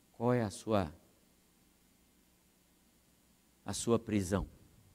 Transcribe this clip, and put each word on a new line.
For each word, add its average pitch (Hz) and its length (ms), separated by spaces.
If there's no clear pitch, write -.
Qual 120 200
é 123 80
a 104 80
sua, 98 400
a 101 80
sua 113 260
prisão? 101 480